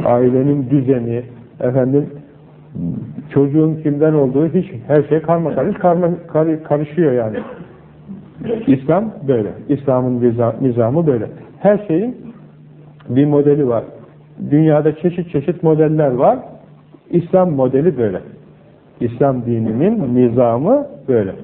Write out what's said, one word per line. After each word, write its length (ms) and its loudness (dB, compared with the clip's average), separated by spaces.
ailenin 640 2
düzeni, 540 0
efendim, 460 0
çocuğun 460 2
kimden 380 0
olduğu, 340 2
hiç, 240 -2
her 160 4
şey 160 0
karma 360 -2
karış, 220 -2
karma, 320 2
kar-, 360 0
karışıyor 480 0
yani. 260 -2
İslam 440 0
böyle. 220 0
İslam'ın 520 0
niza-, 400 2
nizamı 460 0
böyle. 180 0
Her 180 2
şeyin 300 -2
bir 160 4
modeli 420 2
var. 160 -2
Dünyada 440 4
çeşit 340 -4
çeşit 340 -4
modeller 480 2
var. 280 2
İslam 420 2
modeli 460 0
böyle. 220 -2
İslam 460 0
dininin 720 0
nizamı 720 2
böyle. 240 0